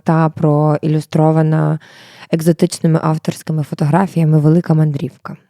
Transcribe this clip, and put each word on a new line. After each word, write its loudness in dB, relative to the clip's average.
та 2
проілюстрована 0
екзотичними 0
авторськими -4
фотографіями 0
велика 2
мандрівка. -4